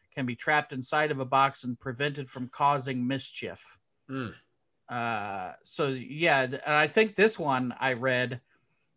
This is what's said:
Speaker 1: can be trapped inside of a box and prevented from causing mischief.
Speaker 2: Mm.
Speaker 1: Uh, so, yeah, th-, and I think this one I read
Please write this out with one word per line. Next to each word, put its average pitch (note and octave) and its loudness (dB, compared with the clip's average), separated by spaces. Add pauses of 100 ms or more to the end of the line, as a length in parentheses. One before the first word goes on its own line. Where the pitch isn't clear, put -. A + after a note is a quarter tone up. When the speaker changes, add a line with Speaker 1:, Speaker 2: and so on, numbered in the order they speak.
(140)
Speaker 1:
can C3 -4
be A#2+ -4
trapped D3+ 2
inside D3+ 0
of C#3 -2
a C3 -4
box C#3 2
and B2 -6
prevented C#3 -6
from B2+ -8
causing C3+ 0
mischief. - -8 (280)
Speaker 2:
Mm. C3 -8 (520)
Speaker 1:
Uh, G#2 -6 (100)
so, - -2
yeah, C3+ 2
th-, C3 -6
and D3+ 0
I D3+ 6
think A3 2
this A3 4
one B2+ 0
I C3 0
read B2 0 (580)